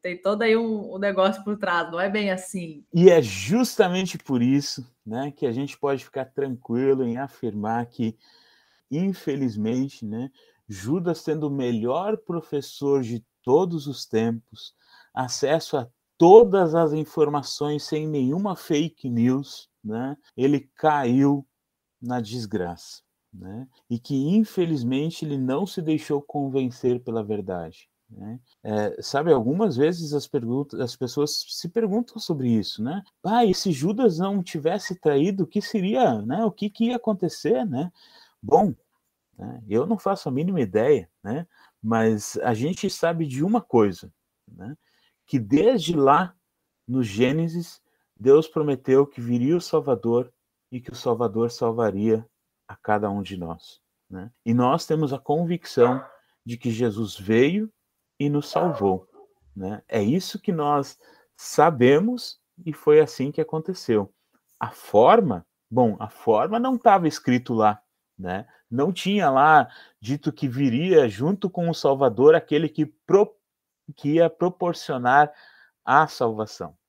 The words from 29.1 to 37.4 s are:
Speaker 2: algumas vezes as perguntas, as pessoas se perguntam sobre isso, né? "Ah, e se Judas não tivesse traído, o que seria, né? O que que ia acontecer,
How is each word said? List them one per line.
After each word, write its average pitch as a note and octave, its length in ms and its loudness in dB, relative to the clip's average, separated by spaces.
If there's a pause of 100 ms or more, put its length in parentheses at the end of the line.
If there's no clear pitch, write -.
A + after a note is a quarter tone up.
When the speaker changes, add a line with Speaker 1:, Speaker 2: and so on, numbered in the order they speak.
Speaker 2:
algumas C#3 440 2
vezes D#3 380 0
as C#3+ 140 -6
perguntas, B2+ 520 -6
as B2 160 -6
pessoas D3 540 -4
se - 200 -12
perguntam A3+ 500 -4
sobre C3+ 300 -4
isso, G#2+ 340 0
né? E3+ 180 -6 (240)
"Ah, A3+ 200 2
e F#3 80 2
se - 180 -2
Judas F#3 480 0
não G3 240 -2
tivesse F3 560 -6
traído, E3 440 2
o - 40 -2
que G#3 140 -4
seria, G3 600 0
né? A3+ 240 -4
O G3+ 60 -2
que G#3 180 -8
que A3+ 180 -2
ia B3 100 -2
acontecer, G#3+ 680 -2